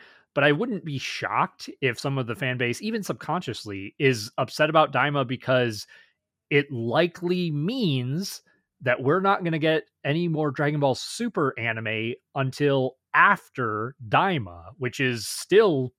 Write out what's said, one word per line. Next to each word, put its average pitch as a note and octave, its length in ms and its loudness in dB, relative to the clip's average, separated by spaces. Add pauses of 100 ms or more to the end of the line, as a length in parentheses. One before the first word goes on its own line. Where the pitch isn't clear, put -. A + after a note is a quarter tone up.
(340)
but C#3 100 2
I D3 80 6
wouldn't D#3+ 320 -2
be C#3+ 140 -6
shocked - 680 -4 (120)
if B2 200 0
some C#3 180 -2
of B2 80 -2
the A2+ 80 -4
fan B2+ 220 -4
base, A#2+ 260 -2
even G#3+ 200 -4
subconsciously, A2 960 -6
is B2 400 2
upset D3+ 320 0
about D#3 220 4
Daima C#3 340 0
because B2 600 0 (640)
it C#3+ 220 2
likely E3+ 800 0
means D3+ 920 -2 (380)
that B2 220 0
we're D3+ 180 2
not G3 240 0
gonna E3 140 0
get D#3 260 2 (200)
any E3 240 0
more D3+ 220 0
Dragon D3 300 0
Ball C3+ 140 2
Super E3+ 640 -4
anime A2+ 560 -2 (200)
until C3+ 600 0 (180)
after C3 800 2 (140)
Daima, A#2 560 0 (140)
which B2+ 220 -4
is A#2+ 260 -2
still E3+ 720 4